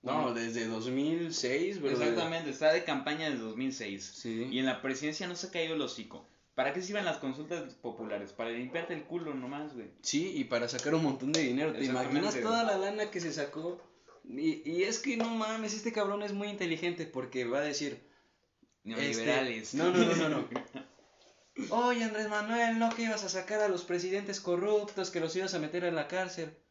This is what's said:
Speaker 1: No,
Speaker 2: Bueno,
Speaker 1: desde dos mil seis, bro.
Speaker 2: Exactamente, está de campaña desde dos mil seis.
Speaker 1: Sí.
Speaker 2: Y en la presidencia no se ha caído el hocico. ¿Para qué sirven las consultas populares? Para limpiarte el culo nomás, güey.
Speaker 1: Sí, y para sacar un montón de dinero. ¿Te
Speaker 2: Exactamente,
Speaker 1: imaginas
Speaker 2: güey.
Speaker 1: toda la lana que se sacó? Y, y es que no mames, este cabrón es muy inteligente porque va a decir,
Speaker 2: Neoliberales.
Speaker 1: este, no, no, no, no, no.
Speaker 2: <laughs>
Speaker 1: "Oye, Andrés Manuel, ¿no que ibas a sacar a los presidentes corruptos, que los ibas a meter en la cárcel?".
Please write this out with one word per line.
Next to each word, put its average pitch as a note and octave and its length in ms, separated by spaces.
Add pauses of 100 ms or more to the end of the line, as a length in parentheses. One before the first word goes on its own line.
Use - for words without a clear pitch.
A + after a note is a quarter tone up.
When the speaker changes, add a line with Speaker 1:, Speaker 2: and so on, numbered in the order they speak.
Speaker 1:
No, B2+ 120
Speaker 2:
Bueno, C3+ 200
Speaker 1:
desde A2+ 320
dos A2+ 220
mil D#3+ 460
seis, D#3+ 460
bro. C#3 100
Speaker 2:
Exactamente, D#3+ 600
está D#3 220
de F3 120
campaña D3+ 460
desde A#2+ 120
dos A2 140
mil C3 160
seis. G2 320 (100)
Speaker 1:
Sí. A#2 360
Speaker 2:
Y A#2+ 80
en C3 80
la B2+ 160
presidencia D3 460
no F3 80
se F3+ 100
ha - 40
caído D#3+ 240
el D3+ 80
hocico. - 440 (280)
¿Para C3 180
qué F3+ 100
sirven G3+ 220
las E3 140
consultas D3 560
populares? G#2 580
Para A#2 180
limpiarte B2+ 440
el D3+ 100
culo D#3+ 300
nomás, C#3 400
güey. A2 160 (120)
Speaker 1:
Sí, E3+ 340
y C3+ 80
para A#2 240
sacar C#3 260
un D#3+ 100
montón C3 280
de D#3+ 80
dinero. C#3+ 320
¿Te A2 80
Speaker 2:
Exactamente, B2 380
Speaker 1:
imaginas G3 160
Speaker 2:
güey. A#3+ 100
Speaker 1:
toda A3+ 200
la G#3 140
lana G#3 320
que F3+ 100
se E3 120
sacó? D#3 480 (480)
Y, D3 400
y E3+ 160
es A3 140
que A#3+ 200
no A3+ 100
mames, A3 460
este A3+ 180
cabrón G#3 300
es G3+ 100
muy G3+ 160
inteligente E3+ 580
porque B2+ 380
va B2 140
a D3 40
decir, D3 380 (840)
Speaker 2:
Neoliberales. A#2 880
Speaker 1:
este, - 40
no, F3 140
no, - 120
no, E3+ 120
no, D#3+ 120
no. - 200
Speaker 2:
<laughs> - 1200
Speaker 1:
"Oye, A#3 340
Andrés G#3+ 240
Manuel, A3+ 500
¿no A3+ 120
que A#3 120
ibas G#3+ 220
a F#3 40
sacar F#3+ 320
a G#3 80
los F3 160
presidentes F#3+ 560
corruptos, F#3+ 720
que E3+ 100
los D#3+ 160
ibas F#3 180
a E3+ 40
meter D#3 260
en E3+ 100
la D3 140
cárcel?". F3 460 (160)